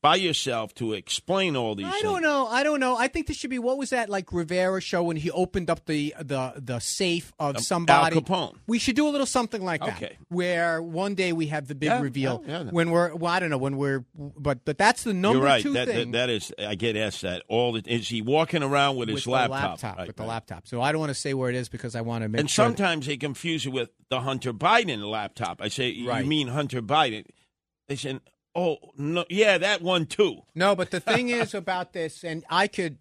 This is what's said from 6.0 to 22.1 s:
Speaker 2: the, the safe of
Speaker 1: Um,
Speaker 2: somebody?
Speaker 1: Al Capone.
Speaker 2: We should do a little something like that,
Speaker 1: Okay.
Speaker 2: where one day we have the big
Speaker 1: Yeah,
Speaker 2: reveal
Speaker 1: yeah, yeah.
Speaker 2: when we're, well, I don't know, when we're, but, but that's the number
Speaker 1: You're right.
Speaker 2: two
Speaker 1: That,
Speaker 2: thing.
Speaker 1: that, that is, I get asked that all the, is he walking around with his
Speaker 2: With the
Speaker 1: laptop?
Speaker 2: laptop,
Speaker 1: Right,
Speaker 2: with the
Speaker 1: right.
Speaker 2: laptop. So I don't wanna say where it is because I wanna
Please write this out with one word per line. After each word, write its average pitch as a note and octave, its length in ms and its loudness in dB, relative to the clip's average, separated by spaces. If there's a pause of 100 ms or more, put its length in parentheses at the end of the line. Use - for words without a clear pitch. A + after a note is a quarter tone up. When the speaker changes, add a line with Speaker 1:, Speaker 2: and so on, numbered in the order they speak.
Speaker 2:
the, C3 380 -4
the B2 200 -6
safe E3+ 600 -2
of C#3+ 180 0
Speaker 1:
Um, B2 60 -4
Speaker 2:
somebody? D#3+ 540 6
Speaker 1:
Al D#3+ 60 6
Capone. F3 320 -2 (120)
Speaker 2:
We A3+ 120 2
should A#3 180 2
do D4+ 120 4
a D4 40 0
little C#4 120 0
something A3+ 400 -2
like E3 160 -2
that, C#3+ 160 -4
Speaker 1:
Okay. - 220 -10 (100)
Speaker 2:
where E3+ 540 0
one F3 320 -2
day F3+ 180 2
we E3 140 0
have D3 220 -4
the D3 60 -6
big C#3+ 140 -2
Speaker 1:
Yeah, A#3+ 140 4
Speaker 2:
reveal C3 440 -2
Speaker 1:
yeah, E3 180 -6
yeah. A2+ 60 -6
Speaker 2:
when E3+ 200 2
we're, E3+ 240 4
well, E3+ 180 0
I F3+ 80 2
don't F3 80 -2
know, D3 80 0
when C3+ 220 0
we're, C3+ 260 0 (100)
but, C#3+ 520 -4
but D3 100 -2
that's A3 280 4
the G#3+ 100 0
number G3+ 240 4
Speaker 1:
You're C4+ 80 4
right. C#4 160 6
Speaker 2:
two C#4+ 100 0
Speaker 1:
That, B3 160 0
Speaker 2:
thing. A#2+ 220 -2
Speaker 1:
that, A#2+ 160 0
that - 20 -2
is, A2+ 300 -2
I G#2 160 -4
get G#2+ 240 0
asked G#2+ 240 -2
that F2+ 260 -4
all A#2+ 240 4
the, A2 140 -4
is A#2 200 -2
he A#2 140 -2
walking D3+ 420 2
around C#3 340 2
with A#2 120 -2
his G#2+ 60 -2
Speaker 2:
With C#3 100 -4
the A#2+ 60 -4
Speaker 1:
laptop? B2+ 200 2 (200)
Speaker 2:
laptop, F#2+ 260 -8
Speaker 1:
Right, F2+ 120 -8
Speaker 2:
with - 80 -14
the A2+ 80 -10
Speaker 1:
right. A2 40 -6
Speaker 2:
laptop. G#2+ 380 -10
So B2 160 -4
I C#3+ 100 2
don't D#3 80 0
wanna D3 140 -2
say C#3 180 -4
where C3 160 0
it B2 80 -2
is B2 140 -4
because A#2+ 260 -10
I A#2 60 -4
wanna A2+ 260 -2